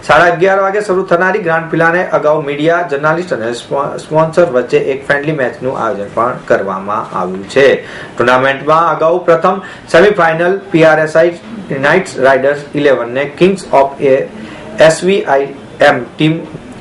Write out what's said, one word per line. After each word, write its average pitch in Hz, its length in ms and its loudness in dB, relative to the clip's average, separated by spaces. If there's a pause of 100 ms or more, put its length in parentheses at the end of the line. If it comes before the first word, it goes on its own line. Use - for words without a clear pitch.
સાડા 170 300 4
અગિયાર 190 260 2
વાગે 196 220 0
શરૂ 190 220 0
થનારી 185 360 0
ગ્રાન્ડ 165 320 -2
ફિનાલે 165 360 0
અગાઉ 151 360 0
મીડિયા, 151 480 0
જર્નાલિસ્ટ 156 420 -2
અને 113 200 -4
સ્પો-, 139 440 -6
સ્પોન્સર 160 480 0
વચ્ચે 123 320 0
એક 139 300 -2
ફ્રેન્ડલી 147 240 -2
મેચનું 127 520 -4
આયોજન 101 300 -4
પણ 117 240 -2 (100)
કરવામાં 98 720 -4
આવ્યું 92 300 -6
છે. 131 260 4 (420)
ટુર્નામેન્ટમાં 135 720 2
અગાઉ 160 360 0
પ્રથમ 185 360 2 (300)
સેમિફાઇનલ 175 680 2 (120)
પી 160 120 4
આર 156 160 6
એસ 156 180 0
આઈ 170 220 2 (420)
નાઇટ્સ 156 380 0
રાઇડર્સ 135 420 2 (140)
ઇલેવન 131 340 2
ને 139 220 -4 (100)
Kings 190 200 4 (120)
of 139 300 2
એ-, 135 240 2 (520)
એસ 160 240 4
વી 190 200 2
આઈ 139 300 0 (280)
એમ 135 220 2
ટીમ 156 360 -2 (420)